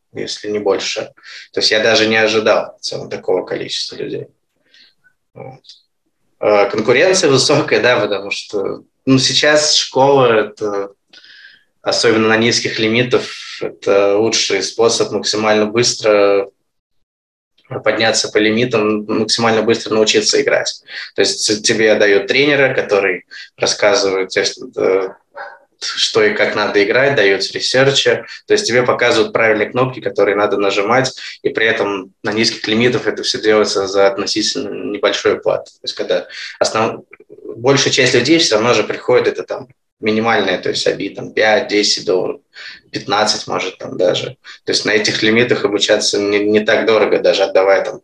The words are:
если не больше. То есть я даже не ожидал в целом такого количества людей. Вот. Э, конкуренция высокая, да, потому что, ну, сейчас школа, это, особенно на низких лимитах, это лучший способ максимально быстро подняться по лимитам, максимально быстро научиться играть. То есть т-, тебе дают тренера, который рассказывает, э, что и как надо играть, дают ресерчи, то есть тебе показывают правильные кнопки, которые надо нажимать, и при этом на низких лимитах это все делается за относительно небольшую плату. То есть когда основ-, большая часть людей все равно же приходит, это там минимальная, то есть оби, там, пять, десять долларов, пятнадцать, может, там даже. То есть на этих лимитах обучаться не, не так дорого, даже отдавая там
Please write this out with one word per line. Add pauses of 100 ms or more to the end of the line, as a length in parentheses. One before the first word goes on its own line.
(120)
если
не
больше. (420)
То
есть
я
даже
не
ожидал
в
целом
такого
количества
людей. (1040)
Вот. (800)
Э,
конкуренция
высокая,
да,
потому
что, (240)
ну,
сейчас
школа,
это, (880)
особенно
на
низких
лимитах, (400)
это
лучший
способ
максимально
быстро (1160)
подняться
по
лимитам,
максимально
быстро
научиться
играть. (320)
То
есть
т-,
тебе
дают
тренера,
который (300)
рассказывает,
э, (720)
что
и
как
надо
играть,
дают (100)
ресерчи, (220)
то
есть
тебе
показывают
правильные
кнопки,
которые
надо
нажимать, (280)
и
при
этом (100)
на
низких
лимитах
это
все
делается
за
относительно
небольшую
плату.
То
есть
когда (320)
основ-, (240)
большая
часть
людей
все
равно
же
приходит,
это
там (320)
минимальная,
то
есть
оби,
там,
пять,
десять
долларов, (500)
пятнадцать,
может,
там
даже. (280)
То
есть
на
этих
лимитах
обучаться
не,
не
так
дорого,
даже
отдавая
там